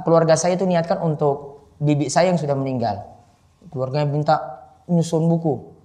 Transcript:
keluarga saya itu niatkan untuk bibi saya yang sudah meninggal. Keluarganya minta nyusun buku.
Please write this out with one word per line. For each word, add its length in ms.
keluarga 320
saya 160
itu 160
niatkan 320
untuk 640
bibi 320
saya 160
yang 80
sudah 160
meninggal. 500
Keluarganya 320
minta 300
nyusun 400
buku. 480